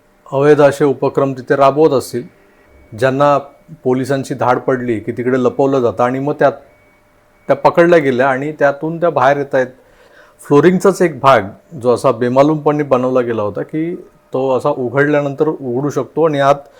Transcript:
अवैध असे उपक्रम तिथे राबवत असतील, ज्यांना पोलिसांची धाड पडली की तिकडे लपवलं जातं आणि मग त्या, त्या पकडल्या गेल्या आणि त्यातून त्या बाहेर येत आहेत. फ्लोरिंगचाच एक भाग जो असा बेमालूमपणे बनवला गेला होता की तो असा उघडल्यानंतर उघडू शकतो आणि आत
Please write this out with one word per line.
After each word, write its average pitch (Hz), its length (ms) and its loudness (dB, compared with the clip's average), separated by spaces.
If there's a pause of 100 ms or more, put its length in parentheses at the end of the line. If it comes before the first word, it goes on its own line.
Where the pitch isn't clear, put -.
(320)
अवैध 143 300 4
असे 143 240 4
उपक्रम 135 480 -2
तिथे 127 220 -4
राबवत 139 340 4
असतील, 127 340 -4 (760)
ज्यांना 139 380 2 (460)
पोलिसांची 131 500 -2
धाड 123 260 0
पडली 123 400 -4
की 110 120 -8
तिकडे 123 280 -2
लपवलं 135 400 0
जातं 113 240 -2
आणि 127 160 -2
मग 143 140 -4
त्या, 147 160 2 (960)
त्या - 80 2
पकडल्या 170 440 4
गेल्या 135 300 0
आणि 139 300 -4
त्यातून 151 400 -2
त्या 170 100 0
बाहेर 139 280 2
येत 143 180 -4
आहेत. 127 120 0 (720)
फ्लोरिंगचाच 180 640 2
एक 156 180 -2
भाग 131 220 4 (400)
जो 123 120 2
असा 135 180 0
बेमालूमपणे 147 720 0
बनवला 127 380 0
गेला 117 200 -4
होता 104 200 -4
की 160 340 -8 (380)
तो 131 240 0
असा 147 120 -2
उघडल्यानंतर 143 760 -2
उघडू 139 420 -4
शकतो 143 340 -4
आणि 151 160 0
आत 139 160 4 (240)